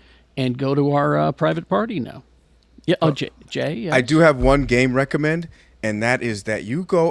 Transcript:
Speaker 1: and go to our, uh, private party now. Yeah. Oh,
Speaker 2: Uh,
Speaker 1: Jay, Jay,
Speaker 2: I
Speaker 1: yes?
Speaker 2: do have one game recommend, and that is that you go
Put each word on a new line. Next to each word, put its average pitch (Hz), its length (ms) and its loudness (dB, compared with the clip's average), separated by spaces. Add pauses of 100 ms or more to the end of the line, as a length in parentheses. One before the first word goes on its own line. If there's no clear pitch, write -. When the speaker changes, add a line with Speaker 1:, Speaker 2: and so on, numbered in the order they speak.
(360)
Speaker 1:
and 127 200 -2
go 135 180 -2
to 143 180 2
our, 147 260 2
uh, 151 140 0
private 160 360 -2
party 208 300 -2
now. 123 240 -10 (640)
Yeah. 160 160 2
Oh, 160 60 4
Speaker 2:
Uh, 151 40 0
Speaker 1:
Jay, - 180 -6 (180)
Jay, 160 420 -6
Speaker 2:
I 135 80 2
Speaker 1:
yes? 127 80 0
Speaker 2:
do 151 120 2
have 156 180 6
one 135 300 4
game 123 280 2
recommend, 151 540 -2 (340)
and 107 200 -4
that 123 200 0
is 110 220 -6
that 104 200 -6
you 135 200 -6
go 170 260 0